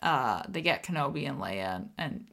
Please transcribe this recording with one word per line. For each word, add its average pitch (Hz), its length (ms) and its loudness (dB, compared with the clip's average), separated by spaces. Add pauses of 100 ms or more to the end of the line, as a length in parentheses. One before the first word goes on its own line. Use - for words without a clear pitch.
uh, 127 460 4
they 165 140 -4
get 156 220 2
Kenobi 143 440 0
and 135 120 -4
Leia 95 360 -2
and, - 220 -6
and, - 340 -4